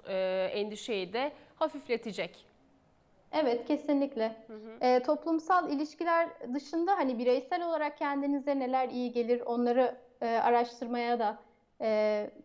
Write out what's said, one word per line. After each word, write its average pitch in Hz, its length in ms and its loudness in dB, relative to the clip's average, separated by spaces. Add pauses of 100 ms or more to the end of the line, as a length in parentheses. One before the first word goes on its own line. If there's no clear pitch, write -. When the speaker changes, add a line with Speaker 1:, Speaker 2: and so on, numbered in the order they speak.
Speaker 1:
e, 190 80 -4 (380)
endişeyi 202 600 -4
de 269 180 -2 (240)
hafifletecek. 233 880 -4 (840)
Speaker 2:
Evet, 254 340 0
kesinlikle. 277 720 0 (120)
Speaker 1:
Hı 226 60 -14
hı. 220 280 -14
Speaker 2:
E, 254 220 4
toplumsal 320 680 0
ilişkiler 330 580 0 (240)
dışında 330 440 -2
hani 262 220 0
bireysel 269 480 0
olarak 302 300 -2
kendinize 285 640 0
neler 254 300 0
iyi 247 220 -4
gelir 240 300 0
onları, 240 540 2 (260)
e, 240 60 0
araştırmaya 240 920 2
da, 220 200 -2 (420)
e, 214 480 2 (160)